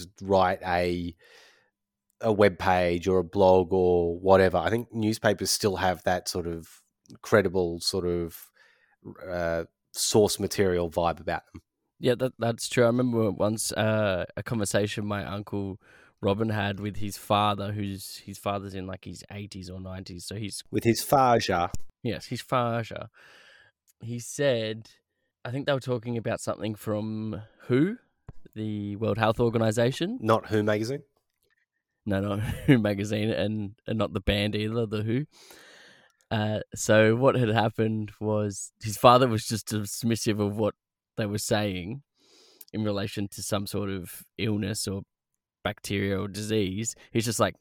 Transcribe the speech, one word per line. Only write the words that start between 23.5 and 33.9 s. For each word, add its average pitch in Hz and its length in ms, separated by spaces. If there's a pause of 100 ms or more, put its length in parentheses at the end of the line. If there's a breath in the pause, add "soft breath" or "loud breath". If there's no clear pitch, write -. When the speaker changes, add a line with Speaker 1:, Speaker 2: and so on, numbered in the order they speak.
Speaker 2:
He 120 180
said, 113 680 (560)
I 123 60
think 131 160
they 147 60
were 135 80
talking 120 360
about 110 240
something 107 340
from 110 680 (240)
who, 156 300 (580)
the 104 420
World 104 220
Health 110 220
Organization. 120 800
Speaker 1:
Not 110 260
Who 107 160
magazine? 110 400 (1040)
Speaker 2:
No, 98 140
not 101 200
<laughs> - 260
Who 135 120
magazine, 104 520
and, 104 420 (140)
and 113 120